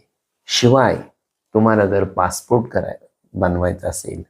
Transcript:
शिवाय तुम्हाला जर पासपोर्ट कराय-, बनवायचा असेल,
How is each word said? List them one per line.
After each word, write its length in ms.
शिवाय 480
तुम्हाला 320
जर 200
पासपोर्ट 640
कराय-, 380
बनवायचा 540
असेल, 400